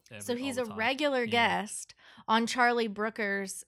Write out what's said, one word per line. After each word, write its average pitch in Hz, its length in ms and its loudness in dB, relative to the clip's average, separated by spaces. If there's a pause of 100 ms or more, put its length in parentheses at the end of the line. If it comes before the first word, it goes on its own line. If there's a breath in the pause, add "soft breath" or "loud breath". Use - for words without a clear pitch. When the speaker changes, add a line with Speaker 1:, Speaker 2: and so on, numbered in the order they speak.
(200)
Speaker 1:
So 226 140 -6
Speaker 2:
every, 240 100 -4
Speaker 1:
he's 269 160 -4
Speaker 2:
all 247 60 -2
Speaker 1:
a - 20 -10
Speaker 2:
the - 40 -10
time. 208 80 -8
Speaker 1:
regular 262 440 0
Speaker 2:
Yeah. 226 80 -2 (300)
Speaker 1:
guest - 340 -12 (320 loud breath)
on 226 180 4
Charlie 240 440 4
Brooker's 202 800 -4